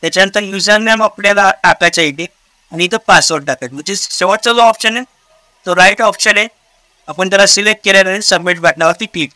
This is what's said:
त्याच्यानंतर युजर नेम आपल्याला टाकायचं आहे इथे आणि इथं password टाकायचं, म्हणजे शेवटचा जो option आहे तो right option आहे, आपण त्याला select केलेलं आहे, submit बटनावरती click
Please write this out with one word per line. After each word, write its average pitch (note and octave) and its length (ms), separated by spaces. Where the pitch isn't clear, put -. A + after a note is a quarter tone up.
त्याच्यानंतर F#3+ 400
युजर G3 360
नेम A3 240
आपल्याला G3+ 480
टाकायचं E3+ 400
आहे D#3 60
इथे D3+ 180
आणि E3+ 120
इथं F3+ 120
password D#3 400
टाकायचं, C3 280
म्हणजे D3 220
शेवटचा G#3 560
जो A#3 80
option A3+ 360
आहे B3 80
तो F3 100
right F#3+ 260
option G3+ 360
आहे, G#3+ 80
आपण F#3 220
त्याला G3 160
select G#3 380
केलेलं G3 260
आहे, G3+ 120
submit F3 380
बटनावरती E3+ 460
click D#3 280